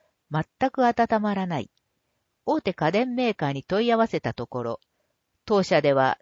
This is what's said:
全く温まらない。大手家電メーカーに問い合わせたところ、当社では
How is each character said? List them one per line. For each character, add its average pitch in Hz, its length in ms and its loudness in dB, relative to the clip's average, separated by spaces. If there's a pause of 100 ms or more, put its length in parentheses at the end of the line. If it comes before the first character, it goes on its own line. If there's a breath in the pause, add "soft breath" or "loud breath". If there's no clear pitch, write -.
(320)
全 160 400 -2
く 254 160 2
温 233 340 0
ま 208 140 -2
ら 190 100 -4
な 165 140 -4
い。 104 100 -10 (760)
大 302 160 0
手 - 120 -2
家 156 180 -2
電 240 220 0
メ 240 160 0
ー 208 60 -2
カ 151 120 -4
ー 139 40 -2
に 139 120 -6
問 208 220 -2
い 240 60 2
合 226 60 2
わ 226 100 2
せ - 140 -4
た 117 120 -4
と 120 140 -10
こ 123 160 -8
ろ、 117 160 -6 (680)
当 202 180 2
社 165 180 2
で 143 120 4
は 131 280 2